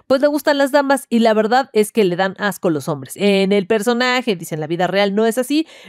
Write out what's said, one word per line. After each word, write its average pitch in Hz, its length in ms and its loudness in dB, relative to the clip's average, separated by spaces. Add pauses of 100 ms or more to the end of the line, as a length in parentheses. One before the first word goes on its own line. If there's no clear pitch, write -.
pues, 262 140 2
le 294 60 4
gustan 294 300 0
las 277 140 0
damas 277 380 2
y 233 100 2
la 226 140 4
verdad 220 400 0
es 214 180 2
que 220 140 2
le 175 100 0
dan 190 240 -2
asco 202 300 -2
los 151 180 -2
hombres. 143 300 -6
En 196 340 2
el 202 160 0
personaje", 240 720 0
dice, 160 180 -12
"en 151 60 -6
la 151 60 -8
vida 170 200 -2
real 196 280 0
no 214 100 2
es 226 120 0
así, 285 300 -2 (220)